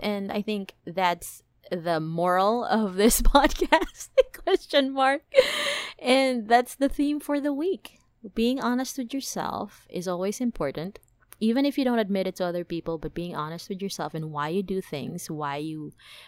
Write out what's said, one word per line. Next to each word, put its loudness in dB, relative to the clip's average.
and -4
I -2
think -6
that's -2
the 0
moral 2
of 0
this 4
<laughs> 8
podcast, 2
question 2
mark. 2
And 2
that's 4
the 2
theme -2
for -2
the -2
week. -6
Being 0
honest -2
with -6
yourself -8
is -6
always -2
important, -4
even 2
if 0
you 2
don't 2
admit 0
it -4
to -2
other -2
people, -6
but -10
being -8
honest -8
with -8
yourself -6
and -6
why -4
you -2
do -4
things, -8
why -6
you, -8